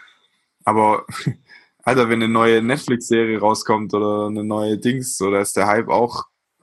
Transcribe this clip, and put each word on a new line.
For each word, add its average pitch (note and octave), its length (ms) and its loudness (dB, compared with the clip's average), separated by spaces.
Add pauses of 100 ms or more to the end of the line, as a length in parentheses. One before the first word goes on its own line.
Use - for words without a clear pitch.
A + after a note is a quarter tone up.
(640)
Aber, G#2+ 400 2 (400)
<laughs> - 380 -20
Alter, B2 260 2
wenn A2+ 140 0
eine A2+ 100 0
neue A2+ 300 4
Netflix-Serie A#2 800 0
rauskommt G#2+ 520 0
oder G#2 360 0
eine G#2+ 160 -6
neue G#2+ 340 -2
Dings, B2 400 -4
so, F#2+ 120 0
da G2 100 2
ist - 160 -4
der G2 100 2
Hype G#2+ 220 0
auch A2+ 360 0 (380)